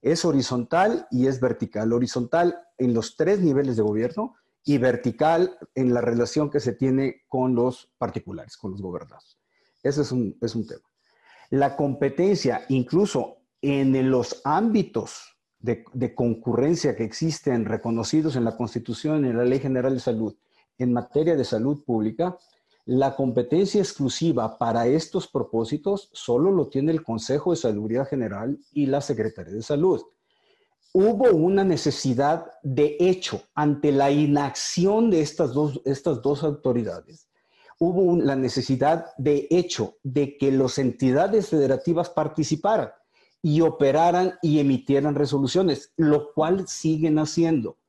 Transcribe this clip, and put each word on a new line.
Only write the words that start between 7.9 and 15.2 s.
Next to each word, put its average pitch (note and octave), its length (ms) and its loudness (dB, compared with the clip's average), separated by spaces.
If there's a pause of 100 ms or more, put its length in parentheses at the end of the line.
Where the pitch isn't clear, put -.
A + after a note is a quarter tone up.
particulares, F2 580 -10
con G2+ 160 -10
los G2+ 100 -12
gobernados. F2 560 -14 (460)
Ese C#3+ 200 0
es B2 100 -6
un, A#2 260 -4
es A#2 160 -6
un A2 100 -4
tema. - 180 -16 (680)
La C#3 260 0
competencia, C#3+ 920 0
incluso C#3 720 0 (220)
en C3+ 480 2
los B2+ 360 0
ámbitos F3+ 920 -2 (220)